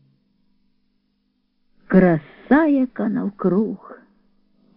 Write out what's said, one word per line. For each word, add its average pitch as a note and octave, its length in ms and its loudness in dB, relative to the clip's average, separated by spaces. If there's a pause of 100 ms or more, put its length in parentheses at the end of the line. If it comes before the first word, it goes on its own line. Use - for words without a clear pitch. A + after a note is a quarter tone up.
(1900)
«Краса F#3 800 2
яка C4 440 -2
навкруг!» G3 920 -4 (760)